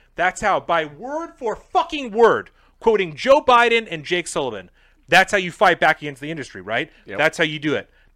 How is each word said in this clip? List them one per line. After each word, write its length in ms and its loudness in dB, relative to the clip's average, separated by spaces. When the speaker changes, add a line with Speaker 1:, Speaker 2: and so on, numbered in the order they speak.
Speaker 1:
That's 260 -2
how, 200 0
by 240 -2
word 500 -10
for 220 -6
fucking 540 -4
word, 380 2
quoting 360 0
Joe 260 2
Biden 500 2
and 140 -10
Jake 220 -4
Sullivan. 440 -6
That's 240 4
how 40 2
you 140 -4
fight 300 2
back 200 2
against 200 -12
the 100 -10
industry, 300 -12
right? 280 -6
Speaker 2:
Yep. 120 -10
Speaker 1:
That's 200 0
how 80 0
you 140 -6
do 160 -2
it. 140 -6